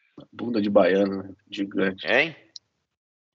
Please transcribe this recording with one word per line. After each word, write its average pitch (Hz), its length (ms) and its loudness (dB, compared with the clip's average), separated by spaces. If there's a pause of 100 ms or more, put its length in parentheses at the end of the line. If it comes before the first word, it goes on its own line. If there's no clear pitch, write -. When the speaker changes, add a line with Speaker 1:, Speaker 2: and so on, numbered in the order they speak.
(320)
Speaker 1:
Bunda 113 300 -4
de 104 80 0
baiano, 98 540 4
né? 98 100 -16 (180)
Gigante. 98 560 -4
Speaker 2:
Hein? 143 280 0 (1000)